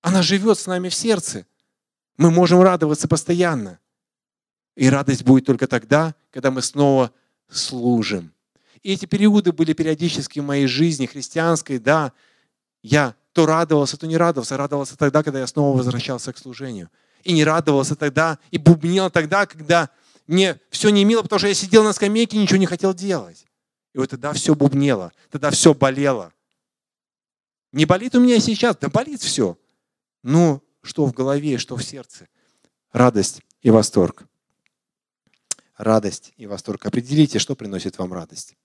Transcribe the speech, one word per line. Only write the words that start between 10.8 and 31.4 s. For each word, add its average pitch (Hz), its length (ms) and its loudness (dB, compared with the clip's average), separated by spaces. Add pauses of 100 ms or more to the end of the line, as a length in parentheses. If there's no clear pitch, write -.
христианской, 156 720 -4
да. 147 320 0 (680)
Я 131 360 0 (160)
то 165 120 4
радовался, 156 520 0
то 160 100 -14
не 160 100 -4
радовался. 151 400 -4
Радовался 139 400 -6
тогда, 147 280 0
когда 135 160 -6
я 127 80 -8
снова 143 280 0
возвращался 123 560 -4
к - 60 -18
служению. 120 500 -14 (360)
И 185 80 -2
не 156 100 4
радовался 156 540 0
тогда, 156 420 -2 (140)
и 175 40 -6
бубнил 170 540 2
тогда, 180 360 0
когда 160 440 -2 (380)
мне 180 320 0 (100)
всё - 200 0
не 202 140 4
мило, 226 180 2
потому 202 180 -2
что 202 80 -2
я 202 60 -2
сидел 202 280 4
на 214 100 2
скамейке 214 440 -2
и 214 40 0
ничего 190 180 2
не 190 80 2
хотел 185 280 -2
делать. 170 520 -8 (480)
И 143 40 -10
вот 131 120 -4
тогда 139 220 -10
всё 151 220 0
бубнело, 139 580 0 (180)
тогда 143 200 -4
всё 151 240 6
болело. 131 580 -2 (1400)
Не 147 120 2
болит 190 300 0
у 247 60 6
меня 247 180 4
сейчас, 220 380 0
да 143 120 -8
болит 254 320 -6
всё. 95 380 -4 (640)
Ну, 147 400 2 (200)
что - 220 -4
в 127 80 -2
голове, 135 460 -2